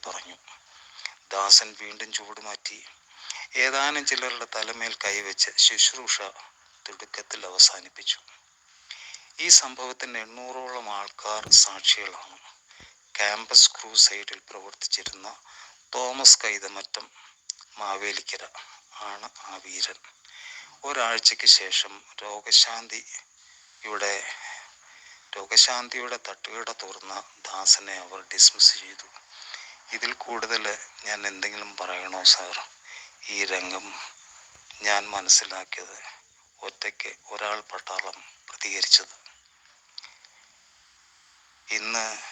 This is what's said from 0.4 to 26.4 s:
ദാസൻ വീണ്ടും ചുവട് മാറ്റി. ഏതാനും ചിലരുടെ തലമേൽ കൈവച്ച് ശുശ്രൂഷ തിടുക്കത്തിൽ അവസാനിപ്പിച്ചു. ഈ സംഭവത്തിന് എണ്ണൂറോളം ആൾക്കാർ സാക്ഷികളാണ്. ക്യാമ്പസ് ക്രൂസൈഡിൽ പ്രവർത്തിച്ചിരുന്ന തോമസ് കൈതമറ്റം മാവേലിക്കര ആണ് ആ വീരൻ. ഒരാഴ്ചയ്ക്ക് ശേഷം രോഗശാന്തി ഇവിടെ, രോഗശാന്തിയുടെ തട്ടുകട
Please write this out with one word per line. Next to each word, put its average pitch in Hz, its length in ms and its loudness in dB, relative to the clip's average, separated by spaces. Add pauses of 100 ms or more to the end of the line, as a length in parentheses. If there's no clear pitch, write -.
ദാസൻ 98 380 6 (120)
വീണ്ടും 107 320 -12
ചുവട് 104 320 -10
മാറ്റി. - 340 -12 (760)
ഏതാനും 139 480 2
ചിലരുടെ 123 460 -2
തലമേൽ 113 480 -6
കൈവച്ച് 101 600 -2
ശുശ്രൂഷ 110 600 4 (680)
തിടുക്കത്തിൽ 104 600 -14
അവസാനിപ്പിച്ചു. - 720 4 (1200)
ഈ 160 160 -4
സംഭവത്തിന് 127 640 2
എണ്ണൂറോളം 127 680 -10 (120)
ആൾക്കാർ 107 440 -6 (200)
സാക്ഷികളാണ്. 98 760 0 (760)
ക്യാമ്പസ് 104 560 6
ക്രൂസൈഡിൽ 104 800 2
പ്രവർത്തിച്ചിരുന്ന 95 800 -8 (640)
തോമസ് 127 480 6
കൈതമറ്റം 101 640 -6 (720)
മാവേലിക്കര 98 680 -6 (600)
ആണ് 104 220 -12 (180)
ആ 98 60 -14 (100)
വീരൻ. 101 360 -8 (840)
ഒരാഴ്ചയ്ക്ക് 120 680 0
ശേഷം 98 420 4 (240)
രോഗശാന്തി 113 840 2 (800)
ഇവിടെ, 101 300 -4 (1200)
രോഗശാന്തിയുടെ 123 880 2
തട്ടുകട 110 540 -12